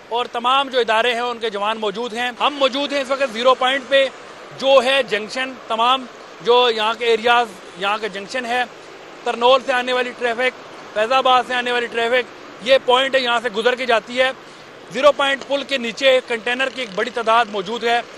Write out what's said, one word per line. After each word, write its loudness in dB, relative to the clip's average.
और -2
तमाम 0
जो -2
इदारे 2
हैं -4
उनके -6
जवान -4
मौजूद -6
हैं। -6
हम 0
मौजूद 0
हैं -2
इस -4
वक्त -2
zero 4
point 0
पे, 2
जो 6
है 2
junction, -6
तमाम 0
जो 4
यहाँ -2
के -6
एरियाज, 2
यहाँ 0
के -6
junction -8
है, -2
तरनौल 4
से -2
आने -2
वाली -2
traffic, -4
फैज़ाबाद 2
से -6
आने -2
वाली -2
traffic, 0
ये 6
point 2
है, 2
यहाँ 0
से -4
गुजर 0
के -4
जाती 0
है। 0
Zero 6
point -2
पुल -2
के -4
नीचे 2
container -4
की -8
एक -10
बड़ी -2
तादाद 2
मौजूद -6
है। 0